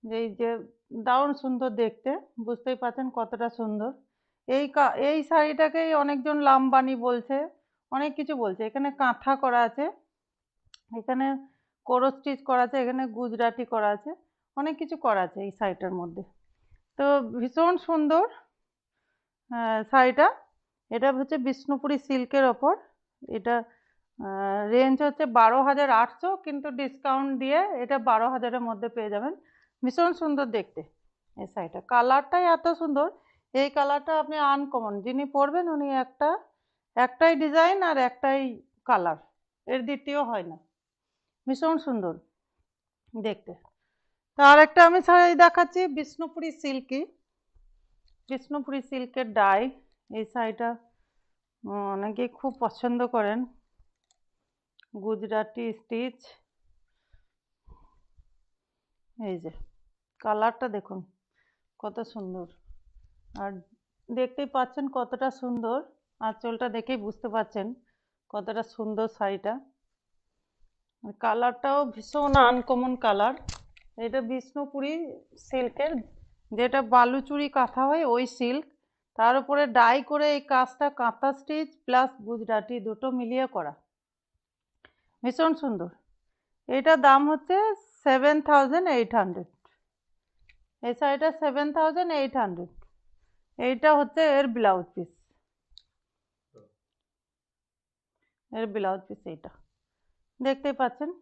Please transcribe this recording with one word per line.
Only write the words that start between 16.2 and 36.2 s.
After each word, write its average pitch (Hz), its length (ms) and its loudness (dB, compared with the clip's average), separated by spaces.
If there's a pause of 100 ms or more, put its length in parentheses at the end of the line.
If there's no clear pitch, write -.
তো 277 80 0 (340)
ভীষণ 320 380 2
সুন্দর, 320 480 2 (1300)
আহ, 226 280 -2 (120)
শাড়িটা। 262 360 6 (640)
এটা 233 200 0
হচ্ছে 269 260 -2
বিষ্ণুপুরি 269 600 -2
সিল্কের 269 560 0
ওপর। 285 200 0 (640)
এটা, 233 180 -2 (640)
আহ, 196 420 -4 (120)
রেঞ্জ 262 240 4 (100)
হচ্ছে 294 180 -2
বারো 233 380 4
হাজার 277 260 2
আটশো, 240 400 2 (160)
কিন্তু 285 260 -8
ডিসকাউন্ট 269 680 -4
দিয়ে 269 200 0 (240)
এটা 269 140 -2 (120)
বারো 226 200 2
হাজারের 247 380 -4
মধ্যে 220 220 -8
পেয়ে 220 240 -8
যাবেন। 247 200 -4 (500)
ভীষণ 339 300 0
সুন্দর 294 320 -2
দেখতে 214 360 -6 (600)
এই 196 120 -12
শাড়িটা, 175 260 -10 (120)
কালারটাই 277 540 4 (100)
এত 330 120 -2
সুন্দর। 320 400 0 (460)
এই 277 160 2
কালারটা 285 500 0
আপনি 302 180 -4
আনকমন, 277 640 -2
যিনি 262 240 -4
পরবেন 285 440 0
উনি 294 180 -4 (160)
একটা, 262 260 -2 (680)